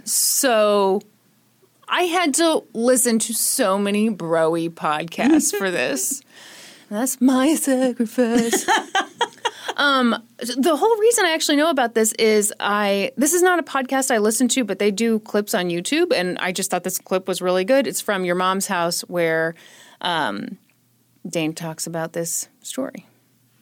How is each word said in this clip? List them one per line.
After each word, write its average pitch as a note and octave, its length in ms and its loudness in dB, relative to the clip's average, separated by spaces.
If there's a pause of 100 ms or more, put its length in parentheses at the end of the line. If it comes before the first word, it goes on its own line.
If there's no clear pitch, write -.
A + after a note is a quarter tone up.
so, G#3 1000 2 (840)
I D4+ 140 0
had E4+ 320 0
to D#4 280 2 (120)
listen A#3+ 460 2
to A3+ 140 -4
so G3+ 460 0
many G#3 300 0
bro-y E3 580 0
podcasts E3 920 0
for G3 140 -2
this. D#3 500 -4 (340)
<laughs> - 340 -20
That's A#3 320 -4
my C4 340 4
sacrifice. B3 1120 0
<laughs> - 40 -2 (1040)
Um, C4 400 2 (420)
the D4 180 4
whole G#4+ 220 4
reason A4 280 4
I D#4+ 60 2
actually D#4 260 2
know D#4 120 4
about C4 260 0
this A3 180 2
is G#3+ 460 2
I, G3+ 580 0
this D4+ 160 2
is F4 80 2
not F4+ 180 4
a D#4 40 -2
podcast C4+ 460 -2
I A#3+ 100 2
listen A3 300 2
to, C4 140 0
but G3 160 -4
they G#3 120 2
do A3 280 0
clips G#3 340 -4
on F3+ 160 0
YouTube, C#4+ 440 0
and F3+ 260 0
I F#3 120 -2
just F#3 200 -6
thought F3+ 120 -2
this F#3+ 140 -4
clip F#3+ 300 -4
was F#3 140 -4
really F#3 240 0
good. C4 220 4
It's - 140 -6
from F#3+ 240 -2
Your F3 100 0
Mom's F#3+ 320 0
House, F3 340 -2
where, E3 520 0 (480)
um, D#3 560 -4 (680)
Dane D#3+ 260 -4
talks D#3+ 340 -10
about E3 260 -8
this E3+ 340 -6 (140)
story. - 440 -12 (560)